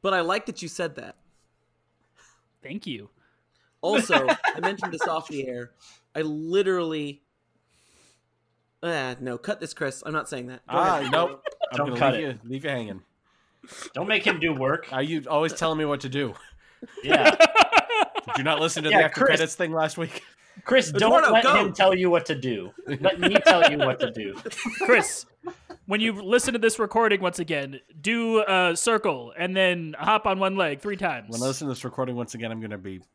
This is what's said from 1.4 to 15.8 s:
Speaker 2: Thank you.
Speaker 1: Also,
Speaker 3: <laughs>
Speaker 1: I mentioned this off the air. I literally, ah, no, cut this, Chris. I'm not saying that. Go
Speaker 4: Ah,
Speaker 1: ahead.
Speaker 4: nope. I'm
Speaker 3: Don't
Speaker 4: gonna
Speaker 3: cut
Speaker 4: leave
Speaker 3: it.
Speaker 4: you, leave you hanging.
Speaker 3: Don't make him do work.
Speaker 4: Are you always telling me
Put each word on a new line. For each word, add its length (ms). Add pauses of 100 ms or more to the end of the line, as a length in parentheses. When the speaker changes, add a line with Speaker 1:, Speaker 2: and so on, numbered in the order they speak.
Speaker 2:
Thank 240
you. 220 (720)
Speaker 1:
Also, 460
Speaker 3:
<laughs> 280
Speaker 1:
I 60
mentioned 320
this 140
off 200
the 200
air. 240 (440)
I 60
literally, 1000 (1600)
ah, 380
no, 180
cut 220
this, 140
Chris. 320
I'm 80
not 160
saying 180
that. 200
Go 100
Speaker 4:
Ah, 220
Speaker 1:
ahead. 120
Speaker 4:
nope. 320 (280)
I'm 60
Speaker 3:
Don't 100
Speaker 4:
gonna 120
Speaker 3:
cut 140
Speaker 4:
leave 140
Speaker 3:
it. 160
Speaker 4:
you, 60
leave 140
you 60
hanging. 320 (920)
Speaker 3:
Don't 140
make 180
him 140
do 140
work. 400
Speaker 4:
Are 100
you 260
always 240
telling 240
me 80